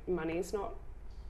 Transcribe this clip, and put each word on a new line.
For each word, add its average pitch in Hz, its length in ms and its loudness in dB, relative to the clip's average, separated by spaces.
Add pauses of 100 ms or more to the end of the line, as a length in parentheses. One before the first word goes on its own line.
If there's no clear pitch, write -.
money's 170 460 2
not 196 240 2 (540)